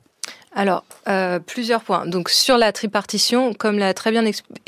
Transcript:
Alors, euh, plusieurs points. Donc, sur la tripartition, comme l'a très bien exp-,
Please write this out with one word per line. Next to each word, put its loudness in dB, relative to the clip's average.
Alors, 0
euh, 0
plusieurs -2
points. -2
Donc, -2
sur 4
la 4
tripartition, 0
comme -2
l'a 2
très -2
bien 2
exp-, -2